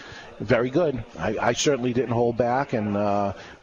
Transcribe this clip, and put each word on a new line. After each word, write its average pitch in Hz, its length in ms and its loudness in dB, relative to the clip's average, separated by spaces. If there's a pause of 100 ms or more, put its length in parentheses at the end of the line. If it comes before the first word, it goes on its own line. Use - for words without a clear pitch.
(400)
very 123 300 2
good. 139 340 0 (140)
I, 98 220 -2
I 110 120 2
certainly 127 400 2
didn't 120 220 0
hold 117 220 2
back, 123 360 0
and, 104 240 0
uh, 101 380 0 (280)